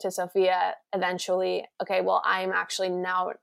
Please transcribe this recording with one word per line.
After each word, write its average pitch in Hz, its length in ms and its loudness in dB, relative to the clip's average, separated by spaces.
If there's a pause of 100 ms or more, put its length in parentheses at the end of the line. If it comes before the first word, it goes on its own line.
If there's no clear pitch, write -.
to 185 100 -2
Sophia 185 640 2 (160)
eventually, 185 720 0 (180)
"Okay, 185 200 0
well, 185 240 2
I'm 190 260 0
actually 185 380 -2
now 185 420 -2 (120)